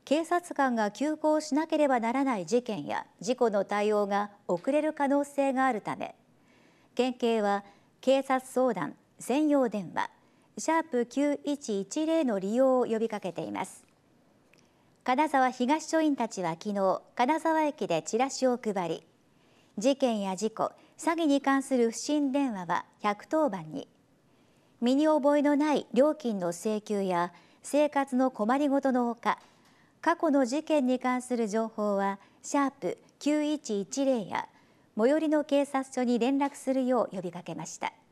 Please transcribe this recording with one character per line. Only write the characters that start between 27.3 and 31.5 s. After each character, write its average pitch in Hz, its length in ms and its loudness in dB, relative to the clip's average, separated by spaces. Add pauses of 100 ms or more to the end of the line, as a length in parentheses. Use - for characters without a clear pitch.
生 294 280 2
活 269 260 -2
の 262 140 2
困 240 260 0
り 285 120 2
ご 269 120 2
と 269 100 0
の 247 140 2
ほ 233 100 -2
か、 - 240 -2 (600)
過 330 160 2
去 330 140 0
の 269 160 4
事 277 160 -2
件 302 240 2
に 254 120 0
関 254 220 -2
す 247 160 -4
る 233 100 0
情 220 220 -2